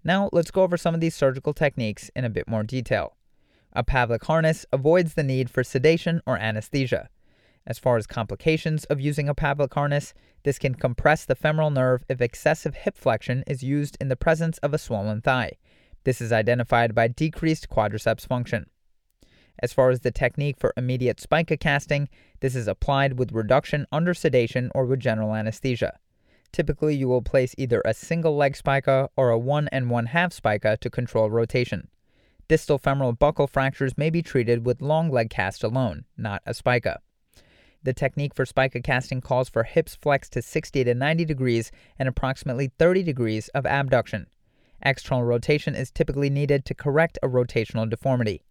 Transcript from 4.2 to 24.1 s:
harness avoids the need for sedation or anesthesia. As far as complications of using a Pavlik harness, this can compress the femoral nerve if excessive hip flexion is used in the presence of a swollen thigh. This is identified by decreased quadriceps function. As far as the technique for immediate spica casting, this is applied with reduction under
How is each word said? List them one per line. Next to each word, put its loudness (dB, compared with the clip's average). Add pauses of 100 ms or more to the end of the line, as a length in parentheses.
harness 2
avoids 4
the -2
need 0
for 0
sedation 2
or 0
anesthesia. -2 (560)
As -8
far 2
as -4
complications -2
of -2
using -2
a -2
Pavlik 0
harness, -2 (300)
this 0
can -2
compress 2
the 2
femoral 0
nerve 2
if -2
excessive -2
hip -6
flexion -2
is -6
used -2
in -4
the 0
presence 0
of -2
a -2
swollen -4
thigh. 0 (520)
This 0
is -4
identified 2
by 4
decreased -2
quadriceps 0
function. -4 (920)
As -2
far 6
as 2
the 0
technique -2
for 0
immediate 0
spica 0
casting, 0 (320)
this -2
is -2
applied 0
with -2
reduction 0
under 0